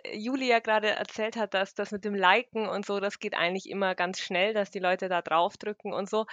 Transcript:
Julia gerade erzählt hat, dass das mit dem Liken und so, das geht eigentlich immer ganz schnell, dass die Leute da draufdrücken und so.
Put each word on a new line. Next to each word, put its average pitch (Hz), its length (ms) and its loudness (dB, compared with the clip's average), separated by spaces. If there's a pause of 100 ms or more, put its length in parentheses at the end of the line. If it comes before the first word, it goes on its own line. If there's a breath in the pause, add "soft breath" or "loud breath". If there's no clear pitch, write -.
(140)
Julia 247 460 2
gerade 214 300 2
erzählt 214 480 -4
hat, 214 160 -4
dass 196 220 -2
das 202 160 -4
mit 208 140 -6
dem 202 100 -2
Liken 202 520 4
und 196 180 -4
so, 202 140 -2
das 202 200 -2
geht - 160 -6
eigentlich 185 340 0
immer 185 260 -2
ganz 185 240 -2
schnell, 196 340 0
dass 202 180 -2
die 202 80 -6
Leute 185 300 0
da 175 120 0
draufdrücken 196 720 0
und 196 160 -4
so. 214 240 0